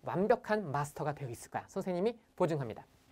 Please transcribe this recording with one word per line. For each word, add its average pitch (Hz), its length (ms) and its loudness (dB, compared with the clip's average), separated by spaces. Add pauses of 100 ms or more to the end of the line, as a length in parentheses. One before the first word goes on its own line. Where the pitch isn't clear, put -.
완벽한 202 680 2
마스터가 143 460 -2
되어 139 120 -6
있을 - 220 -10
거야. 104 160 -4
선생님이 190 500 0 (200)
보증합니다. 143 500 0 (260)